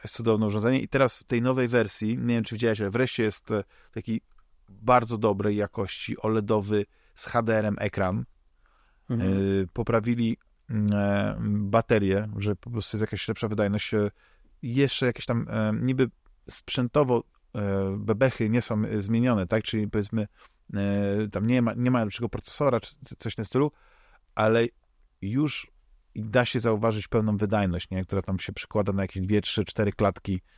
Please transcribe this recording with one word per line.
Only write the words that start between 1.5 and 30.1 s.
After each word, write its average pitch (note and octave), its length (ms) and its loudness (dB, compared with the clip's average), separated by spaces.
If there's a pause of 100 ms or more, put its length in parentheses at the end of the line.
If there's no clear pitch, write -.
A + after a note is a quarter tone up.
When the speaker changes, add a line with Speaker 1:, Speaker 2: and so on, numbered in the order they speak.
Speaker 1:
wersji, A2+ 500 0
nie A#2+ 160 0
wiem, A#2 100 0
czy A2+ 100 -8
widziałeś, A2 260 0
ale G2+ 100 -2
wreszcie A#2+ 320 0
jest, - 280 -4
e, G#2 140 0 (280)
taki A2+ 280 -4 (480)
bardzo A2+ 500 2
dobrej G#2 380 2
jakości G#2 600 -4
oledowy G#2+ 680 2 (280)
z - 120 -16
H A#2+ 160 0
D A2 160 2
R-em G#2+ 200 0
ekran. G2+ 460 -2 (840)
Speaker 2:
Mhm. G2 220 0
Speaker 1:
E, G2 400 2
poprawili, A#2 640 0 (340)
mm, G#2+ 220 2
e, G2+ 440 0 (340)
baterię, G#2+ 640 2
że G2+ 200 -2
po - 140 -14
prostu A2+ 260 -6
jest G#2 40 -2
jakaś G#2+ 280 -4
lepsza A2 200 -4
wydajność, G#2 460 0
e, G#2 160 2 (520)
jeszcze C3 440 0
jakieś - 200 -2
tam, A#2 240 0
e, A2 300 0
niby B2+ 300 2 (400)
sprzętowo, B2 760 0 (300)
e, G2 440 -2
bebechy G#2+ 520 0
nie A#2 120 2
są, G#2+ 220 -2
e, G#2 160 -2
zmienione, A2+ 460 2
tak? A2+ 160 0
Czyli G#2+ 260 -2
powiedzmy, G#2 380 -2 (480)
e, G2+ 540 0
tam G2+ 180 -2
nie B2 160 4
ma, A2 120 0
nie B2 160 0
ma A#2+ 140 2
lepszego G#2+ 240 -4
procesora, A#2+ 520 0
czy - 140 -12
c-, - 240 -18
coś - 140 -6
w - 40 -14
tym A2+ 80 -4
stylu, C#3+ 280 2 (640)
ale A2+ 320 4 (560)
już B2+ 480 -2 (460)
da A2+ 280 2
się A#2+ 160 -2
zauważyć A2 480 0
pełną G#2+ 280 2
wydajność, G2 540 0
nie? F#2 140 -2
Która F#2+ 180 -2
tam F#2+ 160 -2
się - 140 -8
przekłada G#2 400 -2
na G2 100 0
jakieś F#2+ 200 -4
dwie, G#2 180 2
trzy, - 240 -2
cztery G2+ 280 0
klatki, G2 480 0 (180)